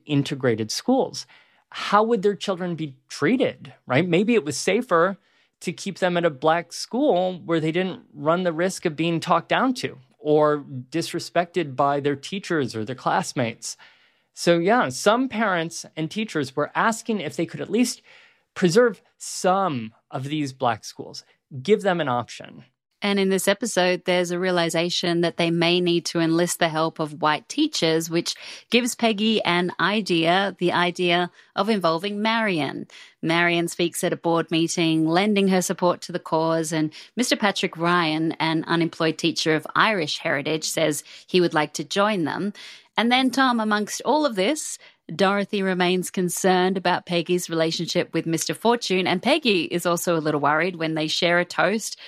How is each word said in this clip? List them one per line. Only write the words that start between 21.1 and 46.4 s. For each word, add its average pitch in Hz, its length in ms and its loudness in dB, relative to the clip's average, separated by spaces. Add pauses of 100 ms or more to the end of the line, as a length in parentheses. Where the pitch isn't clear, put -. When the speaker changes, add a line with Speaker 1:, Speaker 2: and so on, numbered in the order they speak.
Speaker 1:
give 196 200 4
them 185 180 0
an 151 80 -2
option. 117 560 -6 (380)
Speaker 2:
And 202 160 0
in 196 120 2
this 190 180 0
episode, 180 560 0
there's 180 280 0
a 175 80 -4
realization 175 800 0
that 165 160 0
they 170 140 2
may 170 280 2
need 170 280 2
to 175 120 -2
enlist 165 400 0
the 170 80 4
help 156 320 -2
of 151 220 -6
white 151 260 0
teachers, 165 640 0
which 170 260 -2 (340)
gives 240 260 2
Peggy 220 480 2
an 175 360 0
idea, 185 800 2
the 175 140 0
idea 175 580 2 (240)
of 202 140 0
involving 202 520 0
Marion. 208 680 -2 (340)
Marion 170 480 2
speaks - 340 -4
at 170 80 0
a 156 60 -4
board 165 340 0
meeting, 160 560 2
lending 196 400 2
her 190 140 4
support 180 400 0
to - 100 -14
the 175 80 -6
cause, 165 540 0
and 156 200 0 (220)
Mister 247 220 0
Patrick 196 400 0
Ryan, 165 560 0
an 160 340 -2
unemployed 160 500 0
teacher 156 380 0
of 147 200 -2
Irish 175 440 0
heritage, 147 460 -2
says 156 380 0 (220)
he 185 140 2
would 170 140 2
like 151 200 0
to 156 120 -8
join 202 400 0
them. 196 260 -4 (460)
And 220 120 2
then, 254 220 2
Tom, 247 300 2
amongst 214 420 -2
all 294 220 2
of 233 100 -2
this, 214 420 -2 (380)
Dorothy 196 480 0
remains 180 480 0
concerned 185 640 2